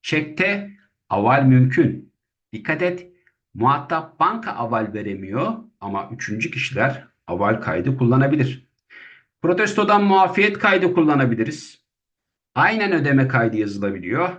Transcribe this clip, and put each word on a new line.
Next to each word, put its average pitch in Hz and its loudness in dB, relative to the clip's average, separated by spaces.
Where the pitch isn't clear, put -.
Çekte 190 -4
aval 113 2
mümkün. 127 4
Dikkat 156 -6
et, 180 -4
muhatap 147 -2
banka 208 -2
aval 113 -4
veremiyor 101 -6
ama 98 -8
üçüncü 113 -8
kişiler - -4
aval 101 -2
kaydı - -4
kullanabilir. 131 0
Protestodan 208 2
muafiyet 196 4
kaydı 185 2
kullanabiliriz. 135 0
Aynen 208 2
ödeme 135 2
kaydı 117 0
yazılabiliyor. 101 -4